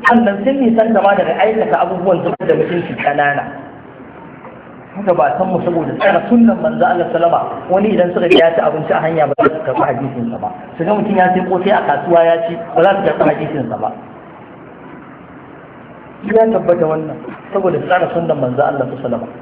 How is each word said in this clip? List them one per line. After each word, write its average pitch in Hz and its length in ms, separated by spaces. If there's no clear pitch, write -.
Sannan 208 360
sun 277 160
nisan 226 320
gama 196 220
daga 175 260
aikata 220 400
abubuwan 180 400
zubar 175 280
da 160 60
mutunci 175 460
ƙanana. 143 440
Haka 196 180
ba 147 240
san 185 100
mu 175 140
saboda 170 340
tsara 185 320
sunnan 226 320
manzo 165 240
Allah 175 280
sallama, 165 280
wani 202 240
idan 175 180
suka 175 160
ya 170 240
ci 165 80
abinci 151 320
a 147 80
hanya 160 260
ba 135 140
za - 140
su - 80
karɓi 135 240
hadisin 120 460
sa 101 40
ba. 104 140
Su 165 80
ga 196 80
mutum 202 240
ya 185 160
sai 185 160
kosai 185 240
a 180 80
kasuwa 170 440
ya 165 180
ci, 170 140
ba 165 80
za - 100
su - 120
karɓi 156 200
hadisin 151 460
sa 107 60
ba. 110 120
Ya 220 160
tabbata 175 420
wannan 156 320
saboda 185 340
tsara 180 240
sunnan 165 260
manzo 127 280
Allah 135 220
sallama. 117 280